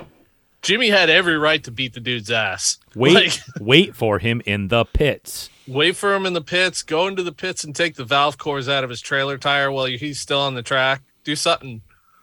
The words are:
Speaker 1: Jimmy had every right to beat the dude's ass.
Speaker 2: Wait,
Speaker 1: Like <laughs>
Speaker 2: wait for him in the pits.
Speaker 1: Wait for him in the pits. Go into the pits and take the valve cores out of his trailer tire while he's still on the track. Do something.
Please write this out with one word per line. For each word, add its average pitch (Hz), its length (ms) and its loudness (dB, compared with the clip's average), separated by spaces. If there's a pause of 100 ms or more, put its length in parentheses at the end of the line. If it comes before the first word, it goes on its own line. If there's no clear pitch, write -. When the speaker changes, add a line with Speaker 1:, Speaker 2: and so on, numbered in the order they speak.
(600)
Speaker 1:
Jimmy 220 300 2
had 190 180 4
every 165 300 4
right 151 260 2
to 131 60 -14
beat 120 240 -8
the 127 60 -14
dude's 117 300 -6
ass. 104 460 -2 (180)
Speaker 2:
Wait, 131 200 6
Speaker 1:
Like 185 180 4 (160)
<laughs> - 100 -12
Speaker 2:
wait 139 380 4
for 107 220 2
him 117 260 -2
in 101 240 -2
the 117 160 4
pits. - 640 -2 (180)
Speaker 1:
Wait 156 300 0
for 202 180 0
him 190 120 -2
in 180 80 -2
the 170 80 -2
pits. 180 400 -2
Go 165 240 0
into 196 160 -4
the 175 100 -6
pits - 320 -8
and 151 100 -12
take 170 200 -2
the 135 100 -10
valve 143 320 2
cores 139 320 -6
out 139 160 0
of 123 60 -8
his 117 100 -12
trailer 139 380 -2
tire 139 340 0
while 131 140 -2
he's 131 340 -6
still 143 200 -2
on 139 160 -2
the 120 60 -8
track. 135 380 0 (240)
Do 147 100 -4
something. 135 460 -2 (420)